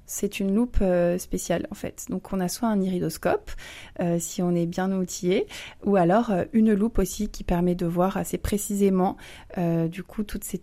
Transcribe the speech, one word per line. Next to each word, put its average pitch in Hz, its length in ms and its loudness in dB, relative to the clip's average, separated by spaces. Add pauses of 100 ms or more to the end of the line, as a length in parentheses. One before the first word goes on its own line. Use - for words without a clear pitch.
C'est - 360 -6
une 196 140 0
loupe, 240 280 2
euh, 175 360 4
spéciale, - 520 -2
en 202 40 -10
fait. - 360 -10
Donc, - 220 -6
on 190 80 -2
a 180 80 0
soit 226 200 -2
un 208 120 2
iridoscope, 185 720 -2 (480)
euh, 170 180 2
si - 240 -4
on 175 100 2
est 170 140 2
bien 185 260 -2
outillé, 185 540 0 (380)
ou 202 100 2
alors, 202 380 4
euh, 175 200 0
une 220 220 6
loupe 202 240 2
aussi 196 300 0
qui - 160 -12
permet 175 320 2
de 180 100 -2
voir 180 300 0
assez 180 200 -2
précisément, 196 800 2 (420)
euh, 165 280 0
du 170 160 -8
coup, - 220 -8
toutes 208 180 -8
ces, - 200 -8